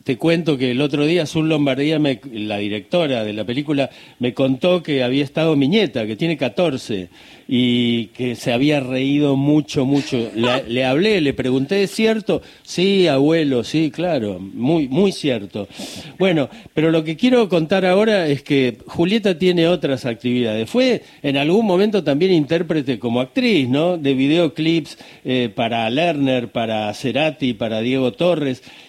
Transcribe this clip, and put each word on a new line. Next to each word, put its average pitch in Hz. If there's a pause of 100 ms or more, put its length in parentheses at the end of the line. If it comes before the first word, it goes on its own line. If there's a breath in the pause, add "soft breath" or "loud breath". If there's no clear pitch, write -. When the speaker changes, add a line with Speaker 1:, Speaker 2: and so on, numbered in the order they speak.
Speaker 1:
te -
cuento 165
que 127
el 123
otro 147
día 170
Azul 156
Lombardía, 147
me, 139 (100)
la 107
directora 110
de 107
la 107
película, 139 (280 loud breath)
me 120
contó 139
que 139
había 135
estado 160
mi 139
nieta, 143
que 110
tiene 165
catorce, 123 (380 loud breath)
y 120
que 123
se 123
había 143
reído 135
mucho, 147
mucho. 131
Le, 123
Speaker 2:
<laughs> -
Speaker 1:
le 127
hablé, 180
le 139
pregunté, 135
"¿Es 190
cierto?". 220 (220 loud breath)
"Sí, 190
abuelo, 143
sí, 156
claro, 123
muy, 123
muy 180
cierto". 107 (500 loud breath)
Bueno, 170 (240 loud breath)
pero 160
lo 160
que 156
quiero 240
contar 185
ahora 190
es 143
que 131
Julieta 190
tiene 175
otras 143
actividades. 117
Fue 247 (200 loud breath)
en 139
algún 170
momento 196
también 156
intérprete 156
como 120
actriz, 170
¿no? 165
De 139
videoclips, 156 (300 loud breath)
eh, 127
para 117
Lerner, 135
para 110
Cerati, 139
para 110
Diego 127
Torres. 156 (260 loud breath)